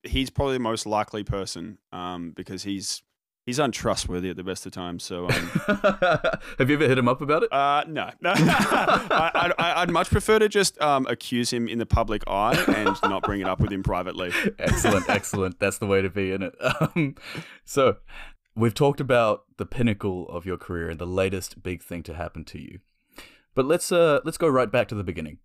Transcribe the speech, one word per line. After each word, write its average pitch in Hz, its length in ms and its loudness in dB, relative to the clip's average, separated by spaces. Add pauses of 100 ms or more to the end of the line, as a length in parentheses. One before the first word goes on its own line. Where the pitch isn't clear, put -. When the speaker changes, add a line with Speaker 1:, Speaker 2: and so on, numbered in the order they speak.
Speaker 1:
he's 131 260 0
probably 139 240 0
the 127 60 0
most 113 260 -2
likely 107 400 -2
person, 92 540 -8 (120)
um, 90 400 -8
because 92 320 -12
he's, 101 380 -6 (440)
he's 123 140 -4
untrustworthy 95 720 -2
at 85 80 -8
the 90 60 -10
best 92 220 -8
of 95 60 -12
times. 87 320 -8
So, 87 220 -8
um, 90 60 -2
Speaker 2:
<laughs> - 360 -2 (920)
Have 131 100 4
you 147 60 6
ever 147 120 4
hit 127 100 6
him 120 120 4
up 131 120 0
about 151 220 2
it? 151 80 0
Speaker 1:
Uh, 143 360 4
no. 131 300 -6
<laughs> - 80 -12
I, 175 1300 2
I, 170 240 2
I'd 175 80 2
much 175 200 2
prefer 214 300 4
to 214 100 6
just, 202 320 2
um, 139 260 4
accuse 120 440 -2
him 117 160 -2
in 113 120 -4
the 110 60 -2
public 107 420 2
eye 101 280 2 (120)
and 104 360 2
not 95 200 0
bring 101 180 -2
it 92 60 -2
up 92 120 -2
with 101 120 2
him 95 120 -4
privately. 90 480 -2 (280)
Speaker 2:
Excellent, - 500 2
excellent. 101 500 -2
That's 98 200 0
the 107 80 -4
way 98 140 4
to 95 80 -2
be, 95 200 -2
isn't 95 140 -4
it? - 160 -8
<laughs> - 40 -6 (320)
Um, 143 200 0 (500)
so 131 320 2 (580)
we've 113 180 2
talked 139 260 2
about 120 460 2 (120)
the 98 80 -6
pinnacle 101 640 -2
of 87 160 -10
your 90 120 -4
career 85 320 -6
and 82 100 -8
the 87 80 -6
latest 95 560 -2
big 90 180 -6
thing 87 220 -10
to 80 100 -12
happen 82 320 -8
to - 140 -16
you. - 200 -16 (760)
But 131 100 4
let's, 170 260 0
uh, 165 340 6
let's 160 120 -6
go 165 100 2
right 127 240 2
back 120 180 2
to 113 60 -6
the 101 80 -4
beginning 82 420 -6